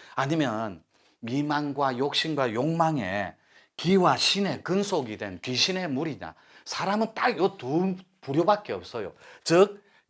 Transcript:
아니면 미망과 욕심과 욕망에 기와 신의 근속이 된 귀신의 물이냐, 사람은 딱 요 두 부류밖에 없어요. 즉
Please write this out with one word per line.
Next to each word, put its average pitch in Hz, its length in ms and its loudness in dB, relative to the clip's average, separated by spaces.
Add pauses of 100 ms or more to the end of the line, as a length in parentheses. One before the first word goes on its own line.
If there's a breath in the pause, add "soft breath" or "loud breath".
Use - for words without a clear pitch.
(140 loud breath)
아니면 117 680 -2 (360 soft breath)
미망과 143 800 -2
욕심과 139 560 0
욕망에 123 840 0 (420 soft breath)
기와 175 380 4
신의 170 480 0
근속이 170 540 -2
된 95 240 -8
귀신의 180 480 -2
물이냐, 127 460 -6 (300 loud breath)
사람은 214 480 -2
딱 240 240 0
요 190 200 0
두 175 380 0 (260)
부류밖에 165 520 2
없어요. 92 400 -8 (300 loud breath)
즉 190 400 6 (260 loud breath)